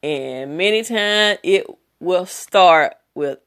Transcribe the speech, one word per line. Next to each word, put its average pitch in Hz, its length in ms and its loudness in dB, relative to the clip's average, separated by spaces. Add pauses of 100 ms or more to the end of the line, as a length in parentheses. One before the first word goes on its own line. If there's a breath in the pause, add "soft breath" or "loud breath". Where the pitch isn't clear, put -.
And 139 560 -8
many 214 240 0
times 208 600 -2
it 190 220 0 (340)
will 180 260 -2
start 170 680 4 (200)
with 143 320 -6